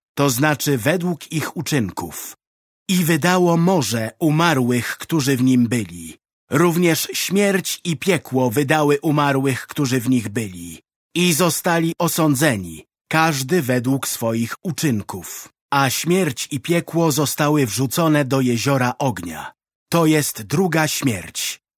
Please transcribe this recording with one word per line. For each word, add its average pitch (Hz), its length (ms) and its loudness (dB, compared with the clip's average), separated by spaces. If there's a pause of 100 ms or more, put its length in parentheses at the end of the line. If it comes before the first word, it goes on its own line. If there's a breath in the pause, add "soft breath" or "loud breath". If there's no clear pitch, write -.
(140)
to 139 160 2
znaczy 143 480 0
według 170 540 -2
ich - 240 -4
uczynków. 107 800 -6 (520)
I 180 160 0
wydało 170 520 4
morze 120 600 2
umarłych, 147 800 2
którzy 139 380 0
w 120 60 0
nim 127 260 4
byli. 87 480 -6 (340)
Również 170 640 2
śmierć 196 720 -2
i 170 120 -2
piekło 127 540 0
wydały 147 500 2
umarłych, 139 680 0
którzy 131 340 -2
w 113 80 -4
nich 117 200 0
byli. 90 500 -8 (360)
I 175 180 2
zostali 165 680 0
osądzeni, 131 840 0 (240)
każdy 160 540 0
według 127 460 0
swoich 113 540 -4
uczynków. 117 840 -4 (220)
A 139 200 2
śmierć 170 600 -2
i 139 100 -4
piekło 165 520 0
zostały 147 540 2
wrzucone 147 580 0
do 135 160 0
jeziora 123 580 0
ognia. 95 540 -6 (360)
To 170 180 2
jest 151 360 0
druga 156 460 0
śmierć. - 720 -6 (180)